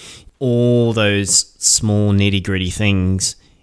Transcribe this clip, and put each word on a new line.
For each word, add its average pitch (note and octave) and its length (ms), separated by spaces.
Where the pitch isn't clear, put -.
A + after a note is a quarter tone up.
all A#2+ 520
those G#2 720
small G#2 500
nitty-gritty G2 580
things F#2+ 640